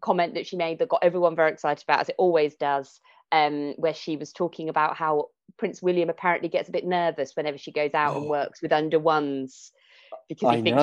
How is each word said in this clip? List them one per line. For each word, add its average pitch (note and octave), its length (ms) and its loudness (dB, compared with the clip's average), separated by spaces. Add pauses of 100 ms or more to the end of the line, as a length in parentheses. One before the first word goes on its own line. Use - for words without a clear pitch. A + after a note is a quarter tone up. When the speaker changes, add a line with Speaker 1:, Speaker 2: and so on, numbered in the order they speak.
Speaker 1:
comment F3 340 0
that - 120 -6
she F#3+ 100 -10
made E3 220 -4
that E3 100 0
got - 160 0
everyone F3 320 2
very D#3+ 160 4
excited D3 320 -4
about, D3 160 2
as D3 80 -2
it - 100 -6
always D#3+ 380 2
does, C#3+ 440 -4 (320)
um, D3 440 2
where D#3 180 -2
she D#3 220 -8
was D3+ 160 -10
talking E3 360 -6
about D#3 280 0
how D#3 320 0 (280)
Prince - 260 -6
William F3+ 280 2
apparently F3 380 -2
gets - 200 -4
a - 40 -18
bit F3 140 -4
nervous E3+ 500 -2
whenever D3+ 220 -4
she - 120 -14
goes D3 240 -2
out D3+ 220 0
and D3 100 -6
Speaker 2:
<gasps> D3 40 -4
Speaker 1:
works C#3+ 300 -4
with D#3+ 120 0
under D#3 260 2
ones, D3 760 -2 (560)
because C3+ 220 0
he A#2+ 60 4
Speaker 2:
I A#2 60 0
Speaker 1:
thinks A#2 200 4